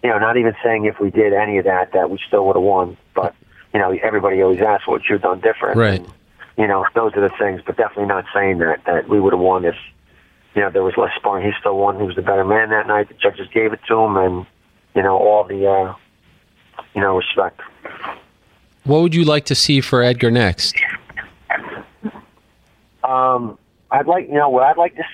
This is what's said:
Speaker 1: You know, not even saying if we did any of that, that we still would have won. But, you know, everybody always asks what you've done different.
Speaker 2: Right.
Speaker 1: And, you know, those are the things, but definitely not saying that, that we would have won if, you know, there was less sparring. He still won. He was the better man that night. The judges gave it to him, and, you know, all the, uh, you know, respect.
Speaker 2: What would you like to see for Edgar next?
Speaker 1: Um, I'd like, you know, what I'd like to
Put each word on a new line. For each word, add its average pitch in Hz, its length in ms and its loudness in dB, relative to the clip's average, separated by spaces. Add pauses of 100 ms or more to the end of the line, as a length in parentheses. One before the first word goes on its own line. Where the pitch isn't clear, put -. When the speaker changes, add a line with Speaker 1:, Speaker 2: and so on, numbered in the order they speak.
Speaker 1:
You 123 80 0
know, 107 80 0
not 113 180 0
even 113 180 2 (100)
saying 110 220 0
if 101 120 -4
we 101 120 -2
did 104 220 2
any 104 260 0
of 90 60 0
that, 92 280 0
that 87 180 0
we 95 160 -8
still 101 200 2
would 95 100 2
have 92 80 2
won. 92 320 0 (180)
But, 90 200 -4 (380)
you 104 80 0
know, 95 100 2 (120)
everybody 98 400 0
always 92 180 2
asks 104 260 0
what - 220 -2
you've 101 140 0
done 92 180 -2
different. 107 360 0
Speaker 2:
Right. 101 240 2
Speaker 1:
And, 95 120 -18 (440)
you 107 100 0
know, 95 180 0 (100)
those 113 200 0
are 101 60 -2
the 98 180 0
things, 95 260 -4
but - 120 -8
definitely 104 300 -2
not 95 180 -2 (100)
saying 98 240 0
that, 82 280 -2
that 85 220 -2
we 104 120 2
would 95 120 2
have 90 80 2
won 92 240 2
if, 85 120 -2 (760)
you 101 80 0
know, 98 80 -2
there 95 120 0
was 92 140 -2
less 101 180 0
sparring. 98 320 -4
He 104 140 -2
still 101 160 -2
won. 98 240 0
He 101 60 -4
was 87 100 -8
the 92 60 -4
better 98 220 0
man 107 260 0
that 107 180 -2
night. 104 200 0
The - 60 -20
judges 98 380 -4
gave 110 200 0
it 110 140 -8
to 113 120 0
him, 107 180 2
and, 92 300 -2 (500)
you 98 60 2
know, 95 140 2
all 104 280 4
the, 98 240 -2
uh, 95 260 0 (1000)
you 98 60 -4
know, 98 160 2
respect. - 440 -4 (1200)
Speaker 2:
What 151 180 2
would 170 120 2
you 170 100 4
like 151 200 2
to 139 100 -2
see 139 260 2
for 123 220 2
Edgar 120 300 2
next? 113 420 0 (2250)
Speaker 1:
Um, 127 520 0 (340)
I'd 139 160 0
like, 175 220 0
you 139 60 -4
know, 147 160 2
what 127 140 4
I'd 156 120 4
like 170 200 0
to 160 180 -8